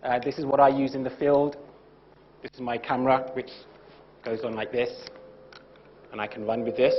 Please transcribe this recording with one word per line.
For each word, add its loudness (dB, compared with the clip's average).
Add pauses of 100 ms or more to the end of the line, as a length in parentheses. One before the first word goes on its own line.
Uh, 0
this -2
is -4
what 2
I 10
use 2
in -4
the -4
field. 2 (840)
This -14
is -20
my -4
camera, 2
which -6 (760)
goes -4
on -4
like -6
this, 0 (1200)
and -10
I -4
can -8
run -2
with -4
this. 4